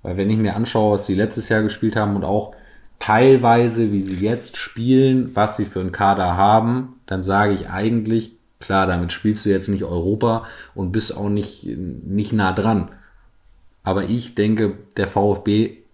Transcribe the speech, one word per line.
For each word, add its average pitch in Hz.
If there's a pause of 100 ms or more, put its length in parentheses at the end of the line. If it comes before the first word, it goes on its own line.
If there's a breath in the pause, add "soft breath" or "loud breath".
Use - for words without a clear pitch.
Weil 90
wenn 98
ich 110
mir 104
anschaue, 110
was 101
sie 98
letztes 101
Jahr 110
gespielt 110
haben 104
und 98
auch 101 (440 loud breath)
teilweise, 120
wie 98
sie 95
jetzt 110
spielen, 131
was 107
sie 107
für 98
einen 92
Kader 98
haben, 113 (100)
dann 95
sage 101
ich 95
eigentlich, 110 (240)
klar, 95
damit 87
spielst 107
du 104
jetzt 95
nicht 98
Europa 107 (300 loud breath)
und 90
bist 110
auch 104
nicht, 104
nicht 90
nah 98
dran. 101 (920 loud breath)
Aber 95
ich 120
denke, 107 (200)
der 98
V 101
F -
B 107 (160)